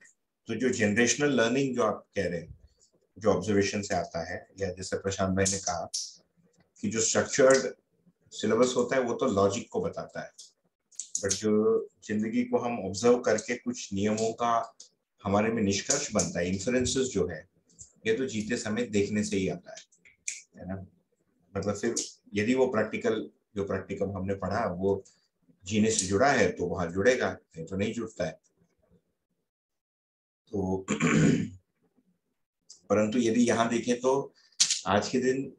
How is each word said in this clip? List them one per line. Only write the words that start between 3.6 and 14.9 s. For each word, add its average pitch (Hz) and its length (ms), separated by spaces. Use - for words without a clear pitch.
से 98 140
आता 85 380
है, - 140
या 92 140
जैसे 95 240
प्रशांत 95 380
भाई 95 160
ने 98 60
कहा 87 340
कि 104 80
जो 110 120
structured 131 760
syllabus 113 460
होता 120 180
है 131 60
वो 117 120
तो 131 120
लॉजिक 98 460
को 90 100
बताता 82 400
है, - 100
but 98 120
जो 107 540
जिंदगी 110 400
को 120 140
हम 120 220
observe 98 400
करके - 380
कुछ - 360
नियमों 107 400
का 117 440